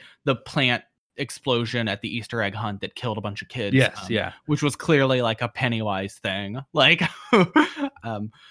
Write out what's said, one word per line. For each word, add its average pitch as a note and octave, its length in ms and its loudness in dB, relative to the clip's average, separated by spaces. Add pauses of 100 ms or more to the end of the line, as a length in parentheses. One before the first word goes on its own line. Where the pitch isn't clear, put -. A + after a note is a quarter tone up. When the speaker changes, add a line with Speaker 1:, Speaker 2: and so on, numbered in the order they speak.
(240)
Speaker 1:
the - 140 0
plant B2+ 480 0 (320)
explosion A#2 720 -2
at G2+ 100 -2
the A#2 160 -8
Easter A2+ 260 -6
egg G2+ 140 -2
hunt G#2 240 -6
that - 160 -10
killed A2+ 220 -4
a A2 40 -8
bunch G2+ 200 -8
of - 80 -16
kids, A2+ 260 -2
Speaker 2:
Yes, A2 300 2
Speaker 1:
um, - 40 -10
Speaker 2:
yeah. G2 220 -2 (140)
Speaker 1:
which D3+ 180 -2
was D3 140 0
clearly, C3+ 440 2
like, A2+ 200 -2
a A#2+ 80 -4
Pennywise G#2+ 680 -2
thing. G2+ 460 -6
<laughs> - 80 -20
Like, D#3 280 6 (320)
<laughs> C#4 720 4
um, G#2+ 280 -6 (180)